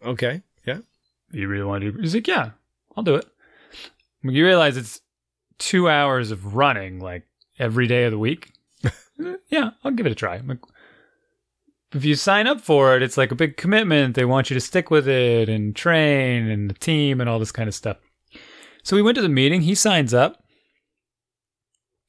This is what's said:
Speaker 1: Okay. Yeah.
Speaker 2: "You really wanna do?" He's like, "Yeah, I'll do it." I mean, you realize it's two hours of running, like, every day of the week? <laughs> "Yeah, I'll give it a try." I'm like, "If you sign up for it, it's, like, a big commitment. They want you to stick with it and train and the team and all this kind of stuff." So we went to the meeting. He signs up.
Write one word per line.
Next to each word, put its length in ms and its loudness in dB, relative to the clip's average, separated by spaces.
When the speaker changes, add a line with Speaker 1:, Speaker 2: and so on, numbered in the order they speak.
Speaker 1:
Okay. 380 -6
Yeah. 120 -8
Speaker 2:
"You 160 -6
really 160 -4
wanna 280 -6
do?" 80 -12
He's 140 -4
like, 140 -4
"Yeah, 220 -4
I'll 80 -8
do 120 2
it." 80 -4
I 1000 -18
mean, 100 -2
you 80 4
realize 320 4
it's 240 -12
two 300 2
hours 420 2
of 240 -10
running, 460 0
like, 260 -12
every 280 -2
day 180 2
of 80 -2
the 60 -4
week? 340 -6
<laughs> 540 -14
"Yeah, 220 -2
I'll 100 -4
give 140 -2
it 60 -2
a 20 -6
try." 220 -6
I'm 120 -14
like, 120 -8
"If 120 -4
you 100 2
sign 320 0
up 140 -2
for 360 4
it, 60 2
it's, 140 -4
like, 160 0
a 40 -6
big 200 -2
commitment. 580 2
They 120 0
want 220 2
you 60 -4
to 60 -2
stick 320 -2
with 160 4
it 400 2
and 260 -2
train 720 2
and 220 -4
the 40 -6
team 460 0
and 80 -2
all 120 0
this 120 -6
kind 160 -6
of 60 -6
stuff." 220 -8
So 100 -2
we 80 6
went 140 4
to 60 -2
the 60 2
meeting. 340 2
He 120 2
signs 400 2
up. 300 2